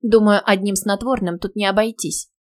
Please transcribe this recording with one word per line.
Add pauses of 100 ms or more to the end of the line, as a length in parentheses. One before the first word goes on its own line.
"Думаю,
одним
снотворным
тут
не
обойтись". (140)